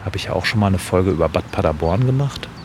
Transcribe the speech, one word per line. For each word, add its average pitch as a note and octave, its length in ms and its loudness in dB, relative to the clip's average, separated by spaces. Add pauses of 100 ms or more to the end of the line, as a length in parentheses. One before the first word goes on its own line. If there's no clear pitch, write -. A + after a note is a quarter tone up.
habe G2+ 140 -6
ich - 80 -6
ja - 80 -4
auch F#2 120 -2
schon A2 140 0
mal G2+ 80 4
eine F#2+ 120 2
Folge F#2 320 2
über D#2+ 180 2
Bad - 220 -2
Paderborn E2 540 0
gemacht. C3 420 -2 (180)